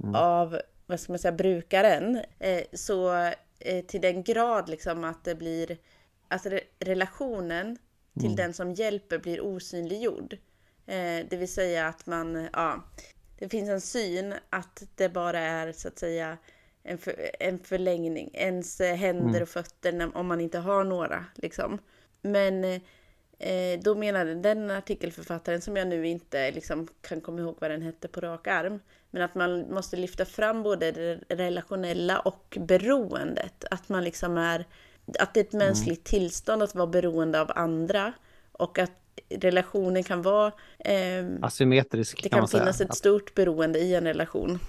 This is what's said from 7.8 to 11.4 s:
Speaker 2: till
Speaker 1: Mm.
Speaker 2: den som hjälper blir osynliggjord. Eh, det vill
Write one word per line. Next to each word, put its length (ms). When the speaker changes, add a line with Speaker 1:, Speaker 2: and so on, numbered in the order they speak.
Speaker 2:
till 100
Speaker 1:
Mm. 120
Speaker 2:
den 180
som 200
hjälper 440
blir 220
osynliggjord. 920
Eh, 440
det 60
vill 160